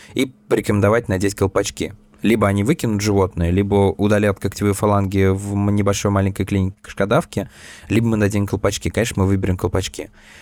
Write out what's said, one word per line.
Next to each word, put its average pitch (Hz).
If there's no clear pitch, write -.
и 131
порекомендовать 110
надеть 98
колпачки. 98
Либо 104
они 101
выкинут 110
животное, 95
либо 98
удалят 104
когтевые 101
фаланги 98
в 98
м-, 101
небольшой 104
маленькой 98
клинике 98
кашкадавки, 104
либо 117
мы 110
наденем 104
колпачки. -
Конечно, 110
мы 92
выберем 95
колпачки, 90